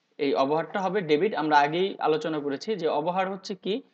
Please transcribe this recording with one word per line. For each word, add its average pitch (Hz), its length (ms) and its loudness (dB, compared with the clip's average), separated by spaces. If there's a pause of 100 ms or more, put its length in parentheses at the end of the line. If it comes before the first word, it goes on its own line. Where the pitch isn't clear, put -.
(180)
এই 143 160 0
অবহারটা 156 460 0
হবে 190 200 0
debit, 160 340 2
আমরা 151 240 4
আগেই 165 400 2
আলোচনা 156 420 0
করেছি 143 360 -4
যে 165 120 -2
over 175 400 0
হচ্ছে 196 260 -8
কি, 202 280 -4 (120)